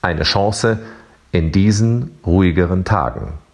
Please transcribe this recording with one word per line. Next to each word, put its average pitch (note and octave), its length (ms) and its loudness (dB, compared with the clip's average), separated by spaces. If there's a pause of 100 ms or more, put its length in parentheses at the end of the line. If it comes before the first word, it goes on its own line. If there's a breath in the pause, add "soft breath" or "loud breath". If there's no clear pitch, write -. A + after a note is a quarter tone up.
Eine E2 220 -2
Chance G#2+ 560 0 (540 loud breath)
in E2 180 0
diesen G#2+ 720 2
ruhigeren F2+ 600 2
Tagen. D2 480 -2 (220)